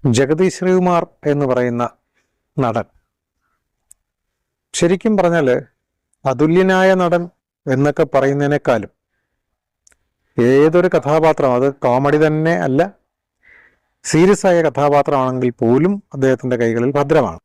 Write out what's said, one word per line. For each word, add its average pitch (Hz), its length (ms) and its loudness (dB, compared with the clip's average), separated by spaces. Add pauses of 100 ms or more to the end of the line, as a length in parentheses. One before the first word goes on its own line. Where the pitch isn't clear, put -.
(180)
ജഗദീഷ് 156 420 0
ശ്രീകുമാർ 180 440 0 (280)
എന്ന് 143 200 -2
പറയുന്ന 123 320 -2 (800)
നടൻ, 113 220 -4 (1900)
ശരിക്കും 185 400 0
പറഞ്ഞാല് 165 360 0 (760)
അതുല്യനായ 185 580 2 (120)
നടൻ 175 220 0 (520)
എന്നൊക്കെ 143 380 0
പറയുന്നതിനേക്കാളും 139 760 0 (1600)
ഏതൊരു 160 440 2
കഥാപാത്രം, 151 600 0
അത് 135 100 0 (180)
കോമഡി 139 400 0
തന്നെ 156 280 -2 (140)
അല്ല, 135 140 0 (1300)
സീരിയസ് 185 380 2
ആയ 175 80 2 (100)
കഥാപാത്രമാണെങ്കിൽ 135 840 0 (100)
പോലും 139 320 2 (220)
അദ്ദേഹത്തിൻ്റെ 131 460 0
കൈകളിൽ 117 380 0
ഭദ്രമാണ്. 139 460 0